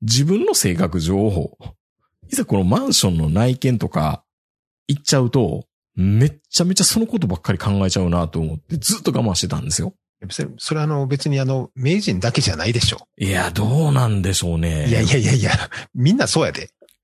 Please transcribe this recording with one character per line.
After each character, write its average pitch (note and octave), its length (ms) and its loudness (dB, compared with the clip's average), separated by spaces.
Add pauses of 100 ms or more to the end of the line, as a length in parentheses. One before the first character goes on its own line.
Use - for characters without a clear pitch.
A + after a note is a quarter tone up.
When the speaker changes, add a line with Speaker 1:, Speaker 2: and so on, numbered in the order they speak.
Speaker 1:
自 A#2 240 0
分 G3+ 220 2
の A4 80 0
性 F2+ 200 0
格 E2+ 260 0
上、 F#2+ 500 0 (800)
い - 40 -4
ざ B3+ 120 -2
こ - 100 0
の F#2+ 80 2
マ G#2+ 160 2
ン C4+ 140 -2
シ - 120 2
ョ F#2+ 40 2
ン E2 80 0
の D#2 100 0
内 A#2 280 2
見 B2+ 220 0
と - 120 -4
か D2+ 340 -2 (640)
行 C#3+ 100 -2
っ - 40 -20
ち - 140 0
ゃ C3+ 40 4
う B2 100 0
と、 F#2+ 360 0 (300)
め G2+ 300 4
っ D3 120 -4 (100)
ち - 140 2
ゃ - 20 2
め F#3 100 2
ち - 60 4
ゃ G3 40 4
そ - 140 2
の A3+ 80 2
こ A3 120 -2
と F#3+ 80 0
ば E3+ 100 -2
っ - 60 -18
か - 100 0
り F#2 60 -2
考 - 140 -2 (140)
え F#2 40 0
ち - 80 0
ゃ F#2+ 40 2
う F2+ 60 2
な E2+ 200 2
と E2 120 -4
思 D#2 140 -4
っ D#2 40 -8
て、 - 200 -8
ず G#3+ 220 -2
っ - 20 -16
と D3+ 100 0
我 A#2+ 100 0
慢 G#2 120 0
し - 80 -2
て F2+ 60 -4
た - 100 -4
ん - 80 -8
で D2+ 40 -6
す - 120 -2
よ。 F#3+ 100 -6 (380)
Speaker 2:
そ - 120 -6
れ、 C#3 140 -6
そ - 160 -8
れ D#3 60 0
は D3+ 60 -2
あ - 20 0
の、 C#3+ 200 -2
別 C#3 220 -2
に C#3 120 0
あ C3+ 40 0
の、 C3 300 -2
名 C#3+ 260 0
人 G#2 200 -2
だ A#2 120 0
け - 80 0
じ A2+ 100 0
ゃ E2+ 60 -6
な D#2 80 -6
い - 80 0
で F#2 80 0
し - 140 2
ょ。 - 120 -14 (120)
Speaker 1:
い G2 100 -2
や、 F2+ 220 -2
ど A#2 400 2
う - 20 2
な B2+ 160 4
ん G2+ 140 0
で F#2+ 100 0
し - 120 -2
ょ F2 100 0
う E2 40 -2
ね。 D#2+ 300 0
Speaker 2:
い A2+ 40 2
や - 100 2
い E2+ 60 2
や C#3 100 2
い A2 60 2
や G2+ 100 2
い B2 80 2
や、 G2+ 80 0 (440)
み C3+ 200 4
ん - 20 4
な C#4+ 100 0
そ - 140 -2
う C3+ 60 0
や D#2+ 60 -4
で。 - 180 -12 (340)